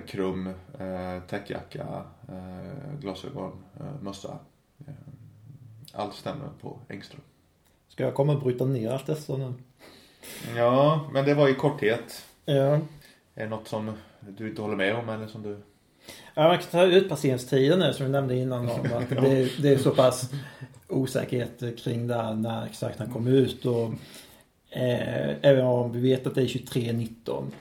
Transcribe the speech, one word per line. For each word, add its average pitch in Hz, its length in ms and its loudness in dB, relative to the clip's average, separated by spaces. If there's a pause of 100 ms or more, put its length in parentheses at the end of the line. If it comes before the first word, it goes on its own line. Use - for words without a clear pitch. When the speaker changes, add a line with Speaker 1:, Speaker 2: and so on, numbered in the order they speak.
Speaker 1:
krum, 92 400 -4 (320)
eh, 92 500 -8
täckjacka, - 720 -8 (260)
eh, 95 720 -12
glasögon, 92 520 -8 (280)
eh, 98 220 -12
mössa. 98 360 -10 (480)
Eh, 147 80 -14 (1000)
allt 101 220 -8
stämmer - 340 -10 (120)
på - 180 -14 (100)
Engström. - 320 -16 (680)
Speaker 2:
Ska - 140 -8
jag 127 120 -2
komma 147 180 2
och 135 100 0
bryta 123 220 0
ner 120 260 0
allt 131 160 -6
detta 147 300 -6
nu? 131 180 -6 (1040)
Speaker 1:
Ja, 139 560 4
men 135 120 2
det 143 100 4
var 143 140 6
i 135 60 4
korthet. 120 720 0 (180)
Speaker 2:
Ja. 147 100 2 (800)
Speaker 1:
Är 113 100 -10
det 107 40 -8
något 110 200 -8
som 110 240 -6 (280)
du 104 280 -12
inte 107 140 -8
håller 104 140 -4
med 98 180 0
om 117 140 -6
eller 110 180 -8
som 110 160 -14
du 104 160 -10 (760)
Speaker 2:
Ja, 156 140 6
man 175 100 6
kan - 120 -8
ta 175 140 6
utpasseringstiden 147 920 4
nu 156 140 4
som 135 140 -2
vi 131 60 0
nämnde 135 240 0
innan 127 340 -2
om 120 100 -2
att 135 100 -2
Speaker 1:
<laughs> 120 200 -2
Ja. 131 100 0
Speaker 2:
det, 135 420 4
det 143 60 6
är 139 100 8
så 135 120 4
pass 127 400 4 (580)
osäkerhet 123 880 -2
kring 120 280 -4
där 113 280 -2
när 113 320 -2
exakt - 320 -8
han 117 140 -6
kom 113 140 -4
ut 127 400 4
och, 117 180 2 (840)
eh, 131 720 -2
även 135 220 6
om 123 280 2
vi 120 80 -4
vet 127 260 2
att 120 80 -4
det 135 80 2
är 123 40 2
tjugotre 120 460 -4
nitton 117 580 -6 (100)